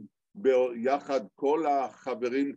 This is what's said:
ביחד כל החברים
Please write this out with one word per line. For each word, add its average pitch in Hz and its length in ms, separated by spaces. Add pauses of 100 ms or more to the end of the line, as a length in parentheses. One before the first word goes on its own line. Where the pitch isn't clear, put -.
(340)
ביחד 127 840 (140)
כל 151 320
החברים 135 920